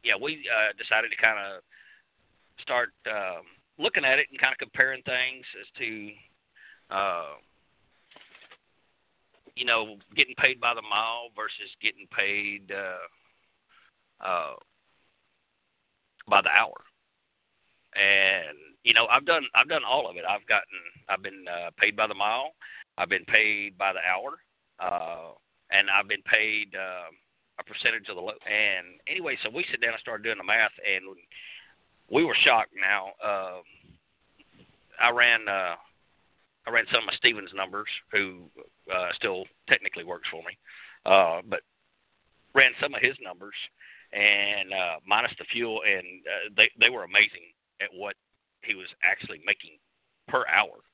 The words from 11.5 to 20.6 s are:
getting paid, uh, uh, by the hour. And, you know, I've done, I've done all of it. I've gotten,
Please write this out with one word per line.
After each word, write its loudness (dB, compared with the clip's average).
getting -6
paid, -4
uh, -8
uh, -4
by 6
the 0
hour. 2
And, 4
you 4
know, 6
I've 4
done, 2
I've 6
done 0
all 0
of -10
it. -10
I've -4
gotten, 0